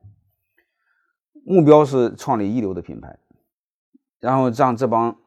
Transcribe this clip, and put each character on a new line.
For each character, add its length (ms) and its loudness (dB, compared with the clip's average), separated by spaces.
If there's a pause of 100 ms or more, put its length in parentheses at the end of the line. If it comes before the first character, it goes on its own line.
(1400)
目 220 2
标 180 8
是 320 -2
创 240 -6
立 140 -4
一 80 -4
流 120 -6
的 80 -10
品 200 -18
牌， 180 -20 (1000)
然 180 -2
后 120 0
让 260 0
这 120 -2
帮 280 -2 (120)